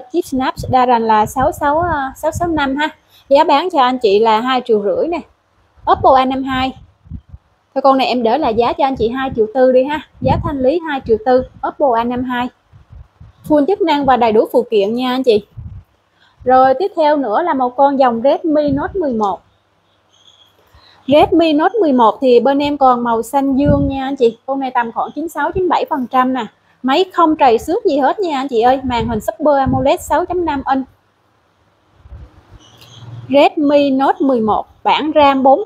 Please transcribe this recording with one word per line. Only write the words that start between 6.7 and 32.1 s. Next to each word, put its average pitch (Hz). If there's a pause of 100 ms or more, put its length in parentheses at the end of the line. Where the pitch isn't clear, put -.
Thôi 180
con 269
này 254
em 240
đỡ 226
là 302
giá 233
cho 330
anh 269
chị 226
hai 269
triệu 214
tư 262
đi 254
ha. 294 (200)
Giá 254
thanh 285
lý 302 (100)
hai 269
triệu 220
tư, 254 (240)
Oppo 311 (100)
A 233
năm 247
hai. 247 (1000)
Full 294
chức 403
năng 294
và 254
đầy 226
đủ 240
phụ 240
kiện 208
nha 254
anh 262
chị. 214 (960)
Rồi 262
tiếp 392
theo 302
nữa 254
là 339
một 254
con 277
dòng 233
Redmi 294
Note 320
mười 285
một. 202 (1700)
Redmi 320
Note 370
mười 302
một 226
thì 247
bên 277
em 294
còn 254
màu 233
xanh 277
dương 285
nha 269
anh 269
chị. 233
Con 277
này 262
tầm 233
khoảng 208
chín 311
sáu, 311
chín 370
bảy 262
phần 262
trăm 262
nè. 240 (380)
Máy 294
không 320
trầy 240
xước 381
gì 294
hết 294
nha 330
anh 269
chị 233
ơi. 254
Màn 240
hình 220
Super 285
amoled 262
sáu 330
chấm 359
năm 285
inch. 269 (2500)